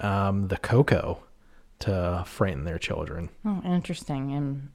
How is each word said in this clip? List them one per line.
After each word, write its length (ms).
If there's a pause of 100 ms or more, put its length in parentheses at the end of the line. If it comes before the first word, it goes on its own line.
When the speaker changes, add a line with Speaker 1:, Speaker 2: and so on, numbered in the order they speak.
Speaker 1:
um, 440
the 100
cocoa 640 (560)
to 460
frighten 380
their 140
children. 520 (160)
Speaker 2:
Oh, 200
interesting. 680
And 420